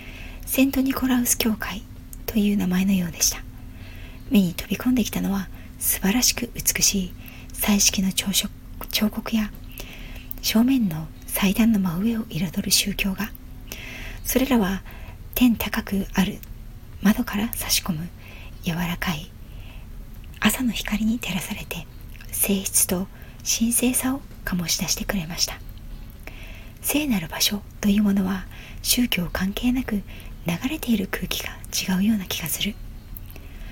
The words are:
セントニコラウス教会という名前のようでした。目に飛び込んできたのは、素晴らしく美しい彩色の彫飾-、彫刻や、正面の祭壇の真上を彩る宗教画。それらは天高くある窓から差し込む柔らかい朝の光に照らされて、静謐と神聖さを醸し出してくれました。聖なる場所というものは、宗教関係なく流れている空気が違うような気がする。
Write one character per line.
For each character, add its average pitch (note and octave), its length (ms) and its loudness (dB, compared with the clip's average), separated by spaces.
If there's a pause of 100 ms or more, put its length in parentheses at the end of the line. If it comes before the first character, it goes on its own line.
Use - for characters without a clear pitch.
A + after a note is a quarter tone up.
(460)
セ - 200 4
ン C4+ 80 4
ト C4 80 4
ニ C4 120 2
コ - 140 0
ラ B3 140 4
ウ A#3+ 40 2
ス - 120 2
教 A3 160 4
会 - 300 -4 (420)
と - 120 -2
い G3+ 160 6
う G3+ 40 4
名 F#3 100 2
前 F3+ 160 4
の G3 80 4
よ F3+ 160 4
う E3 60 -6
で - 80 -6
し - 80 4
た。 - 120 -2 (880)
目 G#3 120 8
に F3 120 4
飛 - 160 -2
び G3 60 0
込 - 140 0
ん B3+ 60 6
で A3+ 100 4
き - 40 -4
た F3+ 120 -2
の F3+ 100 2
は、 G3 160 0 (320)
素 - 220 -2
晴 F#3+ 100 4
ら A#3+ 100 4
し - 120 6
く - 200 -4
美 - 300 0
し - 160 4
い F3+ 140 -2 (400)
彩 G#3 260 4
色 - 220 4
の F#3+ 100 4
彫 - 140 -2
飾-、 G3 240 2 (420)
彫 G#3+ 180 4
刻 - 280 -2
や、 G#3 140 2 (920)
正 A3+ 240 6
面 B3 240 6
の D#3 180 -2 (200)
祭 - 260 4
壇 A3+ 180 6
の G#3 80 6
真 F3+ 200 2
上 A3+ 180 2
を A3 120 -2
彩 E3 320 -2
る F#3+ 100 -2
宗 - 220 4
教 G3 200 0
画。 G#3 180 -4 (960)
そ - 120 2
れ B3+ 100 4
ら B3 100 6
は F#3+ 260 2 (500)
天 B3 220 6
高 - 260 -2
く G3 320 0
あ F#3+ 120 6
る - 140 -2 (600)
窓 A3 220 6
か - 140 -2
ら A3 160 0
差 - 160 -2
し - 120 2
込 F#3+ 120 0
む E3 160 -6 (560)
柔 E3+ 80 2
ら E3+ 240 0
か - 160 0
い D3+ 160 -6 (1160)
朝 G#3+ 160 2
の A#3+ 120 2
光 G#3+ 320 0
に A3+ 140 2
照 F3+ 140 -4
ら F3+ 60 0
さ G#3 160 -6
れ - 80 -6
て、 E3+ 240 -8 (460)
静 G3 300 2
謐 - 260 2
と F#3+ 180 2 (380)
神 A3+ 260 2
聖 B3 220 4
さ B3+ 200 2
を C#4 80 -4 (220)
醸 F3 240 0
し - 100 2
出 F#3 120 0
し - 60 2
て G#3 100 -2
く - 100 0
れ F3 100 0
ま E3+ 120 -8
し - 80 0
た。 - 120 -2 (1200)
聖 D4 260 2
な A#3 100 4
る D#3+ 120 -2
場 - 100 -4
所 G3+ 220 2 (180)
と - 80 2
い G3+ 120 8
う G#3+ 40 8
も G3+ 80 6
の G3 140 4
は、 F#3 180 0 (380)
宗 - 260 2
教 F3 240 -2
関 F#3+ 220 -2
係 B3 180 0
な B3+ 120 0
く G3+ 200 -4 (420)
流 F3 240 0
れ D#4 100 -4
て - 120 -2
い A3+ 60 4
る F#3+ 120 -2
空 - 200 -6
気 - 120 -4
が - 100 -8 (440)
違 - 40 4
う F#3+ 40 4
よ A3 120 4
う - 20 2
な F#3 80 -6
気 - 160 -6
が D#3+ 80 -4
す - 120 -2
る。 G#3 140 -2 (960)